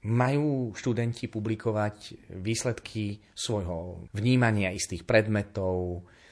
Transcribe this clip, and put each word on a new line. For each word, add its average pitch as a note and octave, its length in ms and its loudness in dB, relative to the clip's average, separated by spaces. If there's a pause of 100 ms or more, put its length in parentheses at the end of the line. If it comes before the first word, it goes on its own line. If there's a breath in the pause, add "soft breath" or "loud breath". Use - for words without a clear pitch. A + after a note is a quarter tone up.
majú B2+ 720 0
študenti A#2 560 -2
publikovať G#2+ 960 -2 (160)
výsledky A2 880 -4
svojho F2 800 -6
vnímania G#2+ 640 4
istých - 320 -6
predmetov, F#2+ 960 2 (280 loud breath)